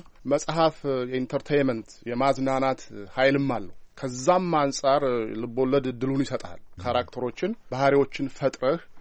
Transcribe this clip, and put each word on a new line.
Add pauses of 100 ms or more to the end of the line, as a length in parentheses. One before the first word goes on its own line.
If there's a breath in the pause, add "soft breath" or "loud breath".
(260)
መጽሐፍ (300)
የኢንተርቴይንመንት (180)
የማዝናናት (320)
ኃይልም
አለው። (220)
ከዛም
አንጻር (340)
ልቦለድ
እድሉን
ይሰጣል። (200)
ካራክተሮችን፣ (140)
ባህሪዎችን
ፈጥረህ (200)